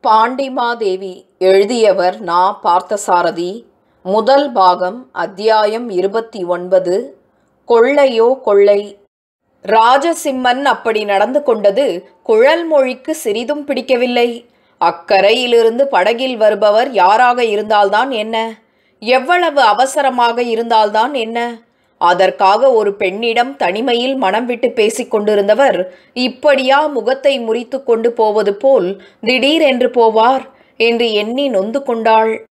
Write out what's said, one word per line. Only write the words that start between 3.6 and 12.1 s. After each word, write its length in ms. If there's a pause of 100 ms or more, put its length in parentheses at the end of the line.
முதல் 460
பாகம், 480 (120)
அத்தியாயம் 800
இருபத்தி 540
ஒன்பது. 520 (720)
கொள்ளையோ 600 (140)
கொள்ளை. 400 (840)
ராஜசிம்மன் 1000
அப்படி 380
நடந்து 400
கொண்டது 440 (420)